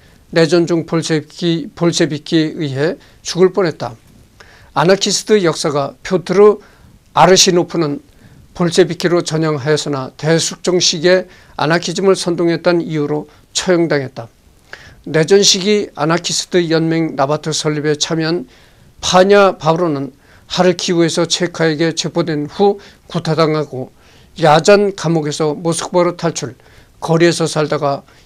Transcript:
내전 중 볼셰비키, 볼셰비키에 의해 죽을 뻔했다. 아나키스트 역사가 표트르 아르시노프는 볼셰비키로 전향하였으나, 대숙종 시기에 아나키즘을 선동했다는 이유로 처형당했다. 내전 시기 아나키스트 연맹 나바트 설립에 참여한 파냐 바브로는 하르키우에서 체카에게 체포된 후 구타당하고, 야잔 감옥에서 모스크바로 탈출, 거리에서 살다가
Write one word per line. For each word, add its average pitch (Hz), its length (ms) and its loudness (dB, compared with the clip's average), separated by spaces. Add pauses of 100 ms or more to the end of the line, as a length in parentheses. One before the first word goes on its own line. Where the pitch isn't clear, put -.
(300)
내전 165 360 2
중 165 200 -2
볼셰비키, 165 880 -4
볼셰비키에 165 840 0
의해 147 400 -4 (240)
죽을 180 320 0
뻔했다. 156 420 -4 (760)
아나키스트 190 720 2
역사가 147 580 -2
표트르 190 560 4 (540)
아르시노프는 170 880 2 (540)
볼셰비키로 170 720 0
전향하였으나, 151 920 -2
대숙종 165 640 -2
시기에 180 460 2 (300)
아나키즘을 175 600 0
선동했다는 170 640 0
이유로 151 480 -4 (240)
처형당했다. 147 760 -2 (760)
내전 160 380 2
시기 202 520 0
아나키스트 175 760 -2
연맹 165 440 0
나바트 151 380 -2
설립에 151 440 -4
참여한 165 520 -4 (540)
파냐 196 560 4
바브로는 156 540 -2 (340)
하르키우에서 175 800 0
체카에게 165 680 -2
체포된 160 520 -4
후 202 340 0 (280)
구타당하고, 151 840 -2 (480)
야잔 196 520 4
감옥에서 156 600 -2
모스크바로 175 640 -2
탈출, 151 380 -6 (440)
거리에서 165 460 2
살다가 147 560 -2 (240)